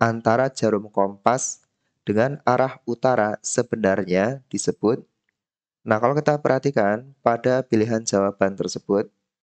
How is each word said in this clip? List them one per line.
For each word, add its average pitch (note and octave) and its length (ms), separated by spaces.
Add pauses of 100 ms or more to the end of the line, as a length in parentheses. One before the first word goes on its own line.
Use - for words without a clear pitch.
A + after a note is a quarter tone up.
antara A#2 480
jarum G#2+ 400
kompas G2+ 800 (320)
dengan B2 480
arah C3 400
utara A#2 560
sebenarnya G2+ 1040
disebut. G#2 560 (800)
Nah, A2 160
kalau C3+ 160
kita D3+ 240
perhatikan C3 800
pada B2 400
pilihan A2+ 400
jawaban G2 560
tersebut, G2 560 (360)